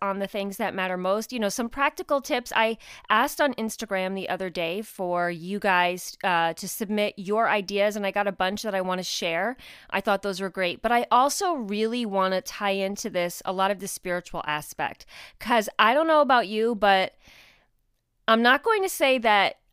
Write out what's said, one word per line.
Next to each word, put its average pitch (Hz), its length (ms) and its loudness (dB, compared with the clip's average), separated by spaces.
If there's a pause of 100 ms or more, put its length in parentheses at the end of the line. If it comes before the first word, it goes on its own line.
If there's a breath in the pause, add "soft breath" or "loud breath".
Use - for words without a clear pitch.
on 196 160 -2
the 202 80 -2
things 196 320 -6
that 208 160 -4
matter 185 240 -2
most? 190 340 -2
You 247 60 -6
know, 214 120 0
some 233 200 -4
practical 285 520 -2
tips. 247 340 -4
I 226 240 2 (280 loud breath)
asked 233 320 2
on 285 140 2
Instagram 196 600 -4
the 190 140 -6
other 185 200 -4
day 175 320 -4
for 175 480 -2
you 175 300 -6
guys, 180 640 0
uh, 165 300 2
to - 140 -12
submit 208 500 -2
your 208 300 0
ideas, 202 480 0
and 208 80 -4
I 196 60 0
got 202 160 0
a 202 60 0
bunch 185 320 -2
that 214 100 -4
I 190 80 -2
wanna 185 220 -4
share. 180 520 -4 (360 loud breath)
I 196 100 0
thought 196 220 0
those 190 180 -6
were 196 80 -4
great, 180 320 -4
but 226 100 0
I 240 200 4
also 285 420 4
really 226 500 -2
wanna 190 380 0
tie 202 300 -4
into 196 400 -4
this 175 340 -4
a 190 80 -4
lot 190 160 2
of 202 80 -2
the 185 100 -10
spiritual 180 600 -6
aspect, - 580 -6 (320 loud breath)
'cause 226 400 0
I 220 160 6
don't 320 140 4
know 311 140 6
about 247 260 4
you, 220 260 0
but 196 400 4 (1120 soft breath)
I'm 226 140 6
not 262 220 6
going 440 180 2
to 381 80 0
say 262 300 2
that 208 380 4 (160)